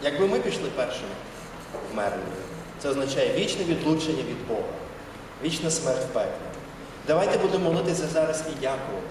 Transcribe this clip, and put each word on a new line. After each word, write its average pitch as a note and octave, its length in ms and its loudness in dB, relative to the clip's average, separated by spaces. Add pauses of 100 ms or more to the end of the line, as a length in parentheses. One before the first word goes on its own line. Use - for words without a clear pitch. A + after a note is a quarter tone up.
Якби D3 240 4
ми G3 120 4
пішли - 360 0
першими, - 360 -2 (800)
вмерли. G2+ 260 0 (640)
Це C#3+ 80 0
означає C3+ 440 2
вічне G3 300 2
відлучення D#3 600 2
від A#2+ 240 -6
Бога, A2 220 -2 (760)
вічна E3 280 0
смерть C3 320 2
в - 100 -4
пеклі. - 180 2 (760)
Давайте F3+ 300 6
будемо F#3 340 4
молитися E3+ 420 2
зараз D#3+ 340 4
і D3 140 -4
дякувати. C3+ 500 -2